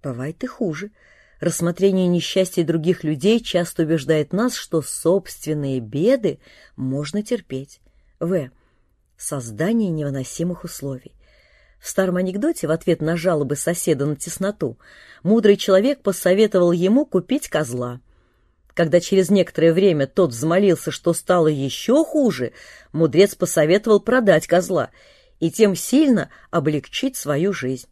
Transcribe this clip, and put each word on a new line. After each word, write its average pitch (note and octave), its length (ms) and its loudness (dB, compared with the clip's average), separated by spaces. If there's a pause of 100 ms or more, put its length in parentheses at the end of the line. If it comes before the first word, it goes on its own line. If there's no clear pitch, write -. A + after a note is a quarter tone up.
Бывает C3+ 440 -10
и - 20 -8
хуже. F#3+ 460 -8 (480)
Рассмотрение F3+ 640 0
несчастий F3 560 0
других E3 400 0
людей E3 380 2
часто F3 420 -4
убеждает D3+ 500 0
нас, A#3 220 -2
что - 260 -4
собственные D3+ 1000 -4
беды D#3+ 580 -2 (380)
можно C#3+ 480 -6
терпеть. C#3 560 -8 (400)
В. E3+ 280 -2 (680)
Создание D#3 760 -4
невыносимых D3+ 720 -6
условий. C#3 540 -12 (640)
В - 80 -16
старом F#3 280 0
анекдоте F#3+ 500 -4
в C#3+ 40 -2
ответ E3 300 0
на D#3+ 160 -2
жалобы D#3 400 -2
соседа C#3+ 500 -2
на D3+ 100 -2
тесноту E3 600 -6 (440)
мудрый G#3 340 6
человек G#3 460 2
посоветовал F#3+ 680 2
ему F#3+ 320 2
купить A3+ 440 -2
козла. B2 520 -4 (720)
Когда E3+ 260 4
через F#3 300 0
некоторое E3 420 4
время E3 340 2
тот E3 260 0
взмолился, E3 580 0
что E3+ 240 -2
стало E3+ 340 2
ещё D3+ 560 0
хуже, G3+ 480 0 (400)
мудрец E3 420 4
посоветовал G3 680 2
продать G#3 460 2
козла E3+ 440 0 (500)
и E3 100 0
тем G3+ 240 2
сильно B3+ 540 2 (220)
облегчить D#3 680 -4
свою D#3+ 380 -2
жизнь. C3 380 -8